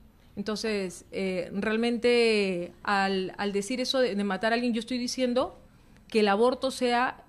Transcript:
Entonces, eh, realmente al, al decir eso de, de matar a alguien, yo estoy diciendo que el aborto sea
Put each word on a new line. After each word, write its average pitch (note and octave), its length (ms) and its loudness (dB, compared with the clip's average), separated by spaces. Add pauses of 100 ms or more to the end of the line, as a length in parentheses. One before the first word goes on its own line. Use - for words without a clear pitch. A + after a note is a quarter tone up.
(360)
Entonces, G3+ 720 -4
eh, F#3 420 -4
realmente A3 1200 2 (100)
al, G3 560 0
al G3+ 140 -2
decir G3+ 280 -2
eso B3+ 200 0
de, G#3+ 140 2
de G3+ 100 0
matar G3+ 280 -2
a - 20 2
alguien, B3 180 0
yo A#3 80 -2
estoy B3 180 -4
diciendo B3 600 -2 (500)
que A3 120 2
el G#3 80 6
aborto B3 420 2
sea B3 580 0